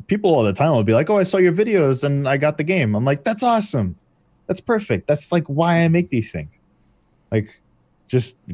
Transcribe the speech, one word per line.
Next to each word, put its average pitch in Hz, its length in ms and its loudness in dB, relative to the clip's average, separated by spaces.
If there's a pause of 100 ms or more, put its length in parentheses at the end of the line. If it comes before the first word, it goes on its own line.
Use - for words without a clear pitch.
people 202 260 2
all 123 100 4
the 101 100 2
time 147 180 2
will 117 120 2
be 110 100 2
like, 139 160 2
"Oh, 208 80 2
I 190 60 2
saw 190 140 0
your 180 160 4
videos 170 500 0
and 143 260 -2
I 139 80 0
got 151 200 0
the 151 60 -4
game." 151 320 0
I'm 113 100 -2
like, 143 180 -2
"That's 220 200 -4
awesome. 202 520 -2 (520)
That's - 140 -4
perfect. 208 460 -2
That's, - 240 -4
like, 175 160 0
why 165 360 0
I 165 40 2
make 175 240 0
these 113 200 -4
things." 76 220 -12 (800)
Like, 107 280 -4 (480)
just, - 300 -4 (160)